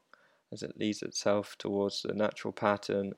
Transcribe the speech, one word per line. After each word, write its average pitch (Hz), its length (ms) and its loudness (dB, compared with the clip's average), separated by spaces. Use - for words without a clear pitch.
as - 120 -10
it - 160 -8
leads 107 240 0
itself - 560 0
towards 101 440 0
the - 120 -2
natural 104 380 0
pattern 101 640 2